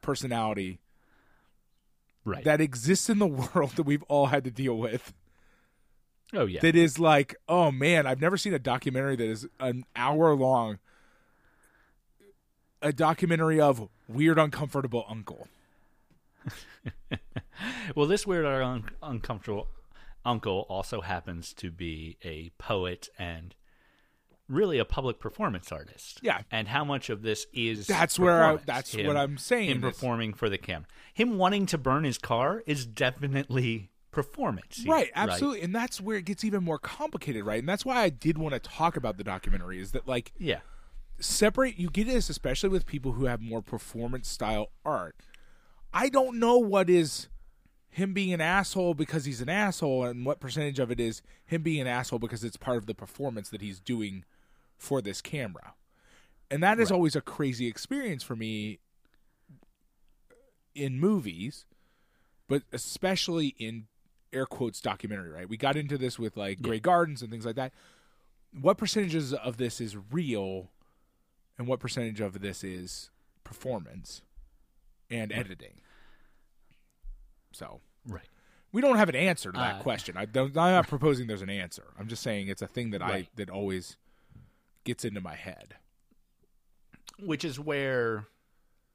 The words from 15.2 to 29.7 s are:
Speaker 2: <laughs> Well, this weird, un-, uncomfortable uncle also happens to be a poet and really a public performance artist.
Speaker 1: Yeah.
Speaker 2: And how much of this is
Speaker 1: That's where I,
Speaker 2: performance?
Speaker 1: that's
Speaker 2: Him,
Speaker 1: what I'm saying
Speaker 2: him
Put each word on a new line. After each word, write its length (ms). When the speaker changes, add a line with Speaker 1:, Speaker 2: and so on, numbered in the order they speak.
Speaker 2:
<laughs> 40
Well, 100
this 220
weird, 180
un-, 440
uncomfortable 680
uncle 460
also 320
happens 540
to 160
be 520
a 360
poet 580
and 380
really 300
a 80
public 340
performance 520
artist. 500
Speaker 1:
Yeah. 200
Speaker 2:
And 160
how 180
much 240
of 140
this 300
is 340
Speaker 1:
That's 320
where 240
I, 80
Speaker 2:
performance? 160
Speaker 1:
that's 260
Speaker 2:
Him, 140
Speaker 1:
what 100
I'm 220
saying 300
Speaker 2:
him 140